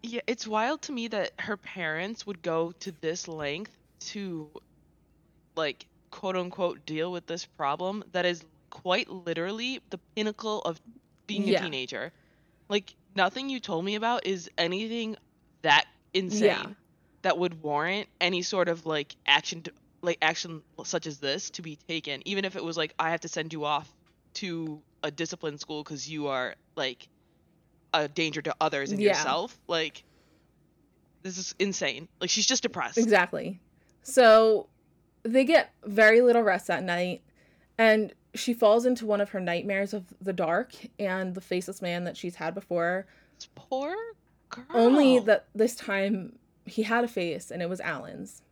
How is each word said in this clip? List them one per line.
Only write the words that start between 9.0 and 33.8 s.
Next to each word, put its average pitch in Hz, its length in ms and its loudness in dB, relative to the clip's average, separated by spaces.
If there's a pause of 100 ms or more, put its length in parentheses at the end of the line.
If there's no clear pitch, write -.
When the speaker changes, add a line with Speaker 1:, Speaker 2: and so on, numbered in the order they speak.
Speaker 1:
literally 190 720 -6 (100)
the 185 80 -10 (160)
pinnacle 214 480 -4
of 165 180 -6 (460)
being 202 200 -2
Speaker 2:
Yeah. 196 120 4
Speaker 1:
a - 40 -6
teenager. 135 480 -6 (580)
Like, 208 260 -2 (200)
nothing 196 340 0
you 262 100 -4
told 170 260 -4
me 202 100 -2
about 226 300 -2
is 180 320 -4
anything 220 580 -4 (460)
that 151 240 6 (300)
insane 196 320 2
Speaker 2:
Yeah. - 180 2 (560)
Speaker 1:
that 180 160 2
would 170 240 -2
warrant 156 480 -2 (100)
any 180 220 0
sort 180 260 0
of, 170 200 -4
like, 151 280 -4 (120)
action, 151 360 2 (380)
like, 170 200 -2
action 160 400 -2 (220)
such 165 240 -4
as 147 120 -12
this 147 320 -6
to - 100 -12
be 160 160 -12 (100)
taken, 151 400 -8
even 196 180 -4
if 185 120 -6
it 147 60 -8
was, 165 120 -6
like, 156 240 -4
I 160 120 0
have 170 100 -4
to 170 80 -10
send 160 240 -8
you 156 100 -6
off 147 300 -4 (420)
to 165 460 -8 (220)
a 147 80 -4
discipline 160 460 -6
school 151 260 -10
'cause 139 260 -12
you 151 180 -6
are, 127 280 -4 (200)
like, 131 320 -6 (840)
a 151 140 2
danger 151 340 -2
to 147 180 -4
others 147 320 0
and 202 100 -2
Speaker 2:
Yeah. 208 80 6
Speaker 1:
yourself. 156 480 -2 (100)
Like, 160 360 -4 (1160)
this 185 160 -8
is - 220 -8
insane. 165 480 -2 (120)
Like, 175 100 -4
she's 214 180 2
just 262 160 2
depressed. 160 340 -4
Speaker 2:
Exactly. 190 600 2 (420)